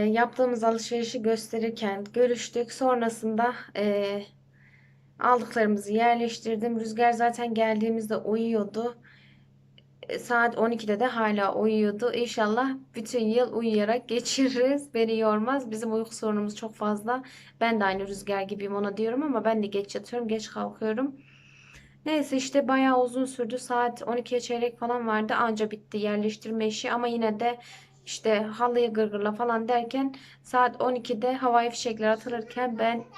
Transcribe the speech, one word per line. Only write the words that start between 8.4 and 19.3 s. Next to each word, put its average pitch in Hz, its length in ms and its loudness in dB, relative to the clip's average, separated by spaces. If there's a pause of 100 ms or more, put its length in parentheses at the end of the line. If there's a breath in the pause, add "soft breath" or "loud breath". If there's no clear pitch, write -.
E, - 100 -4
saat 233 380 2
on 226 140 2
ikide 214 280 -2
de 247 60 4
hala 214 500 0
uyuyordu. 214 580 2
İnşallah 233 560 0 (260)
bütün 226 300 -2
yıl 233 280 2
uyuyarak 226 560 0
geçiririz. 262 840 2
Beni 226 240 2
yormaz. 220 540 2
Bizim 220 220 -4
uyku 220 220 -2
sorunumuz 208 400 -2
çok - 200 -10
fazla. 214 480 -2 (380 loud breath)
Ben 233 180 2
de 202 40 2
aynı 196 240 0
Rüzgar 196 340 -4
gibiyim, 202 340 -6
ona 202 220 -2
diyorum 226 260 -2
ama 233 220 -2